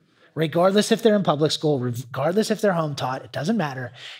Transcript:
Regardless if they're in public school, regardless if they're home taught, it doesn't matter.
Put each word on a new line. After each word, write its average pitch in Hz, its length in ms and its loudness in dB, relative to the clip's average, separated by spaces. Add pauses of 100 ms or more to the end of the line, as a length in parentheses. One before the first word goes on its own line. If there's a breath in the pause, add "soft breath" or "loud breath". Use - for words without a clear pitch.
(380 soft breath)
Regardless 175 540 2
if 214 100 0
they're 214 140 6
in 196 80 2
public 151 260 2
school, 147 300 0
regardless 131 720 -2
if 202 80 -4
they're 202 120 2
home 156 220 -2
taught, 135 300 -6
it - 80 -20
doesn't 160 240 -2
matter. 135 340 -4 (300 loud breath)